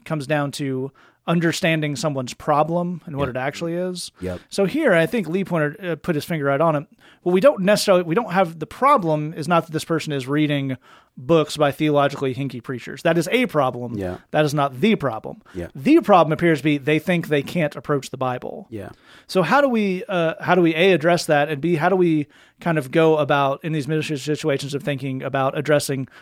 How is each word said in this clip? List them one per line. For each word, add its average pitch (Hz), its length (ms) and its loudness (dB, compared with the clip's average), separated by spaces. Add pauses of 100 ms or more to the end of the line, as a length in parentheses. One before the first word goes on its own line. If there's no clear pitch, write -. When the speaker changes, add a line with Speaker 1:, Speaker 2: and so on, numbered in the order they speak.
Speaker 1:
comes 147 240 -6
down 143 260 -2
to 135 380 -6 (360)
understanding 160 680 0
someone's 131 380 -4
problem 165 720 0
and 151 100 -12
what 139 120 -2
Speaker 2:
Yep. 123 80 -8
Speaker 1:
it 127 40 -4
actually 156 360 -6
is. 180 360 -6 (100)
Speaker 2:
Yep. 180 280 -8
Speaker 1:
So 196 160 0
here, 262 280 2
I 165 120 4
think 185 220 -4
Lee 185 160 -2
pointed, 160 420 -4
uh, 165 120 -4
put 170 180 -4
his 147 100 -4
finger 156 200 -4
right 139 140 2
on 160 160 4
it. 143 120 -4 (340)
What 180 120 0
we 190 60 6
don't 262 220 4
necessarily, 185 400 4
we 170 140 -2
don't 220 160 -2
have, 170 260 0
the 156 80 -8
problem 165 720 2
is 151 120 -8
not 170 200 2
that - 40 -18
this 151 140 -4
person 156 280 -2
is 131 140 -4
reading 143 500 0 (380)
books 147 420 0
by 147 140 4
theologically 143 600 0
hinky 127 300 -8
preachers. - 400 -12
That 170 160 2
is 165 120 -2
a 247 140 2
problem. 123 540 -2
Speaker 2:
Yeah. 90 180 -6 (140)
Speaker 1:
That 151 140 2
is 143 100 -2
not 139 260 -2
the 208 140 4
problem. - 480 -6 (100)
Speaker 2:
Yeah. 175 220 -8
Speaker 1:
The 240 260 4
problem 175 320 6
appears 165 260 2
to 123 40 -12
be 147 160 2
they 147 180 0
think 170 300 -2
they 143 160 0
can't 156 320 -4
approach 143 340 -4
the - 80 -12
Bible. 131 540 -6
Speaker 2:
Yeah. 104 180 -12 (380)
Speaker 1:
So 185 160 0
how 226 180 4
do 277 80 4
we, 202 400 0
uh, 170 320 0
how 180 140 4
do 185 60 4
we, 165 120 4
A, 185 200 4
address 170 340 2
that, 147 220 2
and 143 120 -6
B, 170 140 0
how 156 140 2
do 196 60 2
we 160 320 2 (320)
kind 160 200 0
of 131 100 -8
go 160 280 4
about 139 460 0
in 160 100 -4
these 147 140 -4
ministry 156 300 -4
situations 139 560 -4
of 139 80 -4
thinking 135 400 -6
about 135 340 -2
addressing 139 520 0 (140)